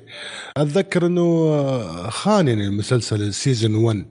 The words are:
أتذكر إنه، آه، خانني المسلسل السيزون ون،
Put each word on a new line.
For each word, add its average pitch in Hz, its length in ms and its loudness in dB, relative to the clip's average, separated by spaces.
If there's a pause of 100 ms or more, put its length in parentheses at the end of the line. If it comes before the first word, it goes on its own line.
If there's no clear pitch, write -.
(580)
أتذكر 170 480 0
إنه، 175 160 2
آه، 139 880 0
خانني 131 580 2
المسلسل 104 540 0
السيزون 107 540 0
ون، 110 360 0